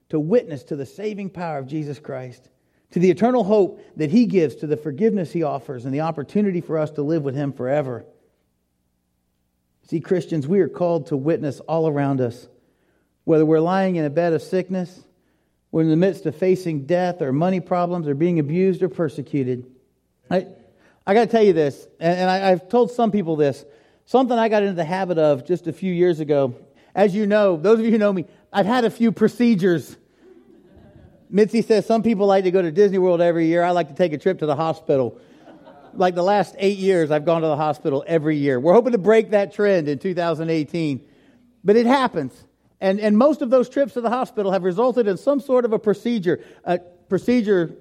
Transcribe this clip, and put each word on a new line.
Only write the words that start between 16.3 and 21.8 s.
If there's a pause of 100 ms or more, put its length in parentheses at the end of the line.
facing
death
or
money
problems
or
being
abused
or
persecuted. (680)
I, (600)
I
gotta
tell
you
this, (100)